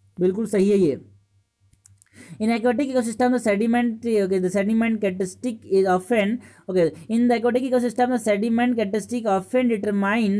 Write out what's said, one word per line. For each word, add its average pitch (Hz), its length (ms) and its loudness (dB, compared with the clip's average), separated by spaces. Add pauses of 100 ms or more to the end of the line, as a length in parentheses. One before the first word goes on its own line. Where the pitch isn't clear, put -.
(200)
बिल्कुल 190 260 0
सही 202 240 2
है 202 80 4
ये। 151 220 2 (1400)
In 220 120 0
aquatic 247 360 -2
ecosystem, 247 440 0
the 247 100 0
sediment, 226 600 0 (180)
okay, 190 200 0
the 180 100 0
sediment 220 480 0
characteristic 196 600 -4 (160)
is 190 160 4
often, 202 400 0 (360)
okay, 180 160 2 (240)
in 233 200 2
the 233 80 2
aquatic 240 320 0
ecosystem, 247 440 0
the 233 120 0
sediment 226 540 0
characteristic 214 560 -4
often 240 380 0
determine 202 640 0